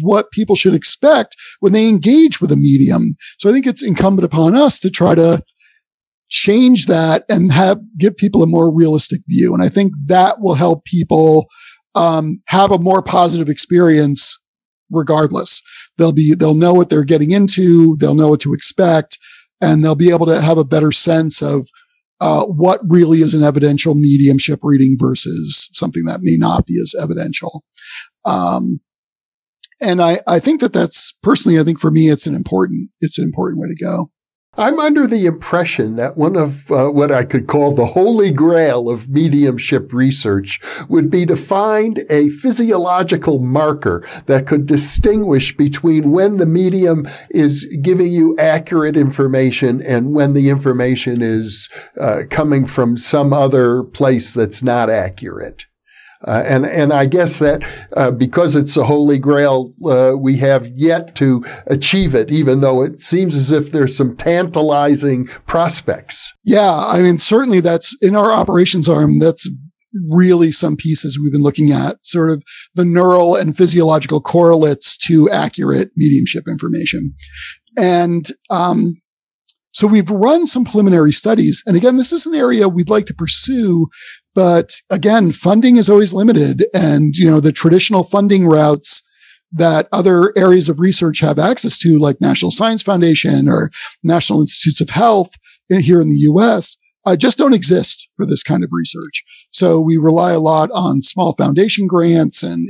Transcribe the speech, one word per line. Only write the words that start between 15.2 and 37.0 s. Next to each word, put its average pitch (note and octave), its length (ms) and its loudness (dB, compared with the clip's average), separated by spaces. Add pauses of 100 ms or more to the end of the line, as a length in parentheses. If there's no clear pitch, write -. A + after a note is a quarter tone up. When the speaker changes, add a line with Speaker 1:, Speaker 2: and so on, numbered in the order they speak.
Speaker 1:
They'll E3 140 2
be, D3+ 260 2
they'll D#3 160 2
know F3 200 2
what F3 160 2
they're D3+ 140 0
getting D3+ 280 0
into. F3 640 4
They'll C#3+ 160 0
know D3+ 140 4
what D3+ 120 2
to C#3+ 140 -4
expect, E3 640 0 (420)
and D#3 240 2
they'll D#3 120 2
be E3+ 140 4
able E3+ 160 2
to D#3+ 140 2
have D#3+ 180 2
a D#3 60 2
better D3+ 280 0
sense D#3+ 500 0
of, C#3+ 240 -4 (520)
uh, D#3 260 0
what F#3 440 0
really E3 300 4
is D#3+ 160 2
an D3+ 80 2
evidential D3 520 2
mediumship C#3 680 2
reading C3+ 360 2
versus C3 760 -2
something E2+ 340 -4
that E2 160 -8
may E2+ 160 0
not - 280 0
be E2+ 160 -6
as - 160 -4
evidential. D#3+ 640 -8 (640)
Um, F2+ 540 -4 (1040)
and F3+ 180 0
I, E3+ 260 0
I E3+ 120 2
think C#4+ 240 -2
that - 100 -2
that's, - 400 -2 (100)
personally, G3 380 2
I - 20 2
think D#3 160 -2
for D#3 120 -2
me, D#3 180 2
it's D3 180 0
an C#3 80 -4
important, - 560 -4 (100)
it's - 180 -4
an - 80 -4
important F3+ 340 -6
way F3 80 -8
to E3 160 -10
go. F3 220 -6 (520)
Speaker 2:
I'm D4 220 0
under D4+ 260 2
the G#3+ 200 0
impression E3 680 -4
that A#2+ 200 -6
one D#3+ 180 -2
of, D3+ 380 -4
uh, C#3 160 0
what D3 240 0